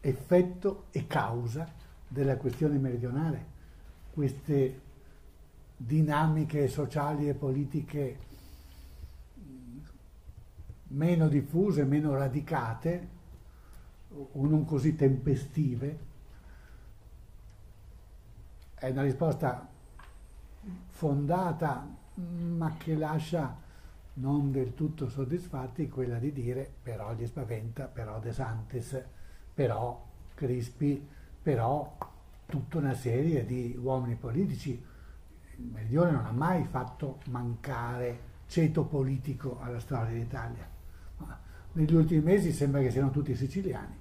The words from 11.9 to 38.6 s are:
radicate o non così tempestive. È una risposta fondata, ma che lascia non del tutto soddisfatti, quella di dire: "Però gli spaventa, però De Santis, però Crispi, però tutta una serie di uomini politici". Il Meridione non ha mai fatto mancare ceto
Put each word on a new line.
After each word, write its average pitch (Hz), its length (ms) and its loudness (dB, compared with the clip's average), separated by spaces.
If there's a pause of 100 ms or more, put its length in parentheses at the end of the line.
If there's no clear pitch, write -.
radicate 139 920 0 (1000)
o 139 360 -4
non 151 200 6
così 151 300 4
tempestive. 135 1120 2 (2750)
È 131 140 -4
una 135 140 0
risposta 139 680 0 (1200)
fondata, 156 1080 0 (160)
ma 170 640 -2
che 160 180 0
lascia 156 640 0 (560)
non 139 380 2
del 127 220 0
tutto 151 340 -2
soddisfatti, 131 800 -4
quella 123 300 -2
di 135 140 0
dire: 131 380 -4 (140)
"Però 110 300 -6
gli 113 120 -4
spaventa, 117 600 -6
però 110 340 -8
De 113 140 -4
Santis, 113 680 -4 (520)
però 117 540 0 (280)
Crispi, 131 720 0 (340)
però 131 560 2 (480)
tutta 131 320 -4
una 139 160 2
serie 123 520 2
di 123 360 -2
uomini 123 340 0
politici". 131 560 0 (840)
Il 120 140 -10
Meridione 120 400 4
non 120 140 2
ha 110 60 -4
mai 156 340 2
fatto - 540 -6 (100)
mancare 120 1000 -4 (180)
ceto 160 360 4